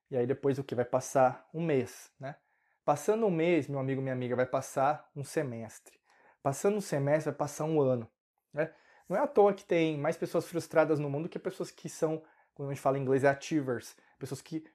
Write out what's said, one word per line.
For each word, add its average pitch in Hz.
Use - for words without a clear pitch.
E 139
aí 123
depois 131
o 139
que? 131
Vai 120
passar -
um 160
mês, 147
né? 139
Passando 208
um 208
mês, 165
meu 139
amigo, 135
minha 135
amiga, 123
vai 127
passar 139
um 147
semestre. 120
Passando 202
um -
semestre, 151
vai -
passar 151
um 156
ano, 127
né? 156
Não 180
é -
à 285
toa 202
que 196
tem 160
mais 156
pessoas 170
frustradas 156
no 147
mundo 147
que -
pessoas -
que -
são, 160
como 139
a 143
gente 131
fala 139
em 139
inglês, 131
é -
achievers. 139
Pessoas 135
que 156